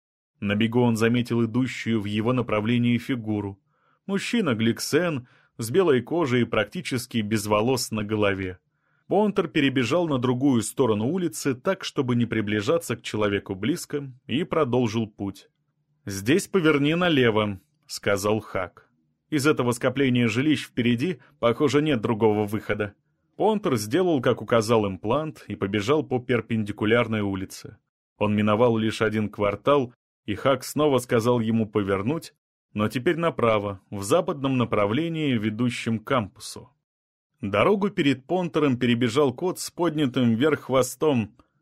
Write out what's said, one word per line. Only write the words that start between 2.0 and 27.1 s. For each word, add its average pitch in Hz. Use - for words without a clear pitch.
в 98
его 107
направлении 120
фигуру. 107
Мужчина 196
Гликсен — 123
с 113
белой 151
кожей 135
и -
практически 117
без 104
волос 113
на 107
голове. 101
Понтер 202
перебежал 139
на 139
другую 123
сторону 110
улицы 156
так, 185
чтобы 127
не 120
приближаться 110
к -
человеку 101
близко, 143
и 139
продолжил 123
путь. -
«Здесь 104
поверни 151
налево», — 120
сказал 104
Хак. -
«Из 143
этого 131
скопления 127
жилищ 131
впереди, 123
похоже, 139
нет 147
другого 107
выхода». 104
Понтер 196
сделал, 139
как 120
указал 110
имплант, 117
и 101
побежал 104
по 127
перпендикулярной 110